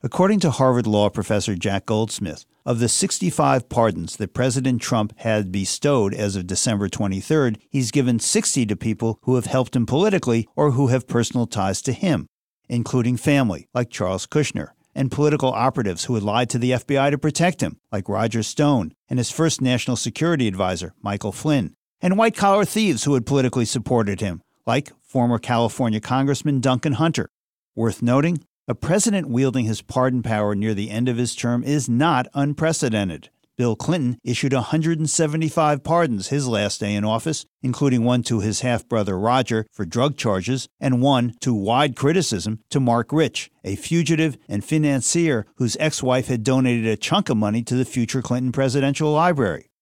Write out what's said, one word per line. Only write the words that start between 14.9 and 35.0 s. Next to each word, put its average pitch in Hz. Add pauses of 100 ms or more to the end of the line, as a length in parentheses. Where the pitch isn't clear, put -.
and 135
political 143
operatives 113
who 120
had 104
lied 113
to -
the 123
F 120
B 139
I 139
to 143
protect 165
him, 98 (140)
like 101
Roger 110
Stone, 131 (140)
and 127
his 117
first 160
national 123
security 147
advisor, 92
Michael 101
Flynn, 135 (280)
and 185
white-collar 208
thieves 196
who 143
had 127
politically 127
supported 110
him, 90 (240)
like 131 (120)
former 120
California 117
Congressman 135
Duncan 127
Hunter. 151 (460)
Worth 113
noting, 143 (240)
a 123
president 185
wielding 123
his 107
pardon 127
power 107
near 107
the 101
end 117
of 120
his 120
term 120
is 139
not 127
unprecedented. 139 (260)
Bill 120
Clinton 131
issued 123
a 131
hundred 160
and 151